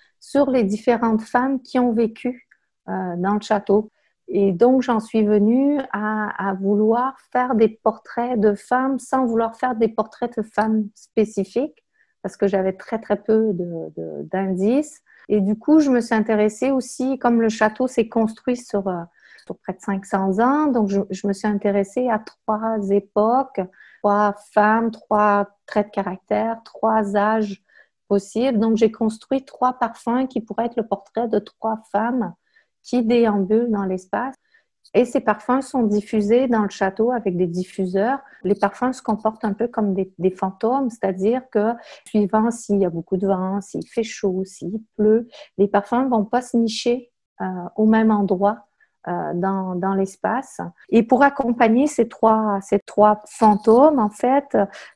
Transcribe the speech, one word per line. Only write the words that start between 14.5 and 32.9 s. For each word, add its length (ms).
Et 120
du 160
coup, 240
je 100
me 100
suis 140
intéressée 560
aussi, 480
comme 220
le 80
château 400
s'est 200
construit 480
sur, 320
euh, 140
sur 140
près 140
de 80
cinq 260
cents 320
ans, 300
donc 200
je, 120
je 160
me 60
suis 160
intéressée 600
à 120
trois 580
époques, 680
trois 320
femmes, 380
trois 580
traits 200
de 60
caractère, 720
trois 520
âges 480
possibles. 500
Donc, 180
j'ai 160
construit 520
trois 300
parfums 540
qui 120
pourraient 260
être 100
le 100
portrait 420
de 120
trois 400
femmes 420
qui 200